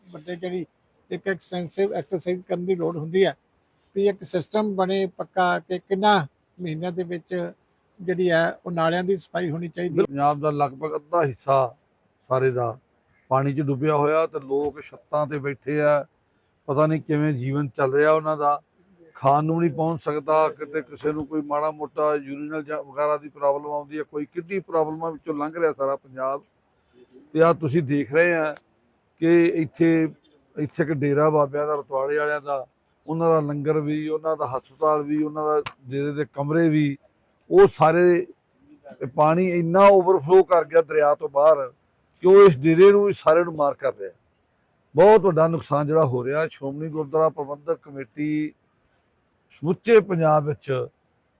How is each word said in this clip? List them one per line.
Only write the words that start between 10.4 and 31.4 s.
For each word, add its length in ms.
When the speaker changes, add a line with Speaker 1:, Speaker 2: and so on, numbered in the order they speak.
Speaker 2:
ਦਾ 100
ਲਗਭਗ 460
ਅੱਧਾ 280
ਹਿੱਸਾ 520
ਸਾਰੇ 220
ਦਾ 280
ਪਾਣੀ 260
'ਚ 60
ਡੁੱਬਿਆ 360
ਹੋਇਆ 300
ਤੇ 140
ਲੋਕ 400
ਛੱਤਾਂ 460
ਤੇ 120
ਬੈਠੇ 420
ਆ, 260
ਪਤਾ 200
ਨਹੀਂ 140
ਕਿਵੇਂ 320
ਜੀਵਨ 360
ਚੱਲ 260
ਰਿਹਾ 180
ਉਹਨਾਂ 240
ਦਾ, 240
ਖਾਣ 300
ਨੂੰ 160
ਨਹੀਂ 100
ਪਹੁੰਚ 320
ਸਕਦਾ, 460
ਕਿਤੇ 340
ਕਿਸੇ 300
ਨੂੰ 140
ਕੋਈ 160
ਮਾੜਾ 280
ਮੋਟਾ 440
ਯੂਰੀਨਲ 500
ਜਾਂ 180
ਵਗੈਰਾ 340
ਦੀ 120
ਪ੍ਰੋਬਲਮ 420
ਆਉਂਦੀ 280
ਹੈ, 40
ਕੋਈ 240
ਕਿਡਨੀ 320
ਪ੍ਰੋਬਲਮਾਂ 540
ਵਿੱਚੋਂ 220
ਲੰਘ 260
ਰਿਹਾ 120
ਸਾਰਾ 240
ਪੰਜਾਬ। 460
ਤੇ 100
ਆਹ 120
ਤੁਸੀਂ 280
ਦੇਖ 300
ਰਹੇ 220
ਆ 200
ਕਿ 260
ਇੱਥੇ, 640
ਇੱਥੇ 240
ਇੱਕ 100
ਡੇਰਾ 380
ਬਾਬਿਆਂ 360